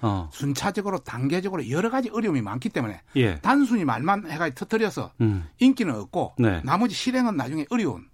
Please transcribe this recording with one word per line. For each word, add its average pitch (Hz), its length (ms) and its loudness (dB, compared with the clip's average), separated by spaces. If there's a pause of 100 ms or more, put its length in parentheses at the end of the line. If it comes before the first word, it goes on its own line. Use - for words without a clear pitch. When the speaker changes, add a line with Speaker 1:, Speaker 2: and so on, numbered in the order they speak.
Speaker 1:
어. 98 320 0
Speaker 2:
순차적으로 190 680 -2
단계적으로 151 720 -2
여러 185 200 0
가지 254 180 0
어려움이 208 320 0
많기 113 280 -4
때문에 110 320 -4 (160)
Speaker 1:
예. 113 240 4
Speaker 2:
단순히 240 440 4
말만 170 460 0
해가 170 200 -2
터뜨려서 196 600 -2 (100)
Speaker 1:
음. 98 280 2 (100)
Speaker 2:
인기는 247 340 4
없고 110 460 -4
Speaker 1:
네. 98 260 4
Speaker 2:
나머지 185 300 2
실행은 247 420 0
나중에 143 340 -4
어려운 151 420 -2